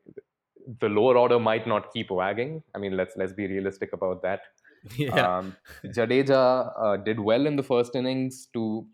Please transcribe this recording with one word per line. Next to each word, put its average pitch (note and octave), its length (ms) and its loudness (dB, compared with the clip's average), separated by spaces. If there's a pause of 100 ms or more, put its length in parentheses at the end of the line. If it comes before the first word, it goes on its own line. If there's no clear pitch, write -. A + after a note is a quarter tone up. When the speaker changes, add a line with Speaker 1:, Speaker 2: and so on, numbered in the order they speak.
(800)
Speaker 1:
the A2+ 80 2
lower A2 280 6
order A#2+ 220 6
might A2 280 0
not G#2 260 -2
keep A2+ 180 -8
wagging. G#2+ 520 -2 (120)
I - 40 -8
mean, G2 180 -4
let's, F#2 200 -2
let's F#2+ 160 -4
be G2 140 -6
realistic F#2+ 460 -4
about F#2 300 -4
that. F#2 200 -4 (400)
Speaker 2:
<laughs> G#2+ 140 -18
Yeah. B2 420 0
Speaker 1:
Um, F#2+ 180 -10 (280)
Jadeja, B2+ 880 2 (100)
uh, G#2 140 2
did A2 240 -4
well A2 260 2
in D3 100 -2
the C#3 60 0
first A#2+ 320 0
innings C3 600 -4
to A2 400 -4